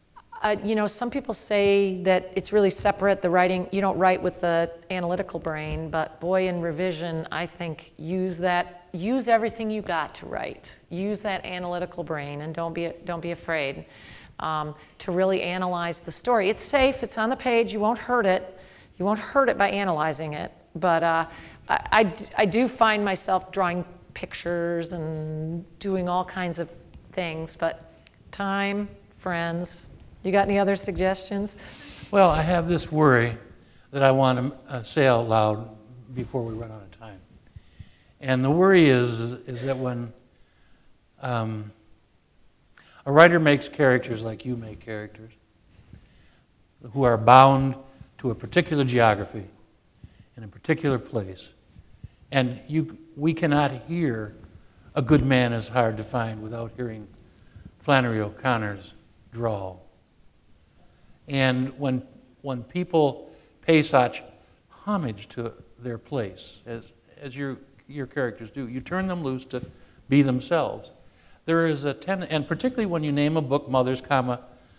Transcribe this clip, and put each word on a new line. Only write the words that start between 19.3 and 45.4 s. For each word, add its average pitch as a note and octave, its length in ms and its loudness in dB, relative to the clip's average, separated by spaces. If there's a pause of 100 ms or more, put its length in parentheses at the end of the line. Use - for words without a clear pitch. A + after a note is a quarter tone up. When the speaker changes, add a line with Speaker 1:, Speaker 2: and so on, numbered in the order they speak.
Speaker 1:
it - 80 0
by G3+ 120 4
analyzing D#3+ 640 -2
it, A2+ 180 -8 (240)
but, E3 280 2
uh, E3 220 2 (420)
I, - 240 -2
I A3 120 6
d-, F3 220 -4 (120)
I A3 80 4
do A3+ 220 2
find G#3+ 360 2
myself F#3+ 480 -2
drawing F3+ 320 -2 (300)
pictures E3+ 800 -4
and D#3 720 -6 (140)
doing F#3+ 280 -2
all F3+ 180 -2
kinds F3+ 340 -6
of E3+ 100 -6 (420)
things, D#3+ 460 -8
but - 340 -4 (400)
time, G3+ 560 -4 (280)
friends. E3+ 760 -6 (340)
You F#3+ 100 -2
got G3 140 4
any G3+ 120 2
other G3 160 2
suggestions? F#3+ 800 -4 (560)
Speaker 2:
Well, G3 180 8
I D#3 120 2
have E3+ 260 2
this F3 240 0
worry B2 460 6 (540)
that C3+ 120 0
I C3+ 80 8
want C3 260 4 (300)
to, C#3 60 -14
uh, A#2 100 -6
say C3+ 240 2
out A#2 220 4
loud G#2+ 400 2 (440)
before B2 300 -6
we A2+ 100 -6
run A2+ 180 -10
out G#2+ 100 -16
of F#2+ 180 -20
time. G#2 200 -20 (1000)
And C3 240 0
the C3+ 80 2
worry F3 380 8
is, B2 300 4
is, A#2 140 -4 (140)
is A#2+ 140 -8
that C3 160 -2
when, A#2+ 340 -6 (1120)
um, A2 500 -4 (1300)
a C#3 60 -2
writer E3+ 280 10
makes D3 300 2
characters B2 540 2
like A2 220 -10
you B2 120 -6
make A2 240 -14
characters, G#2+ 500 -14 (1600)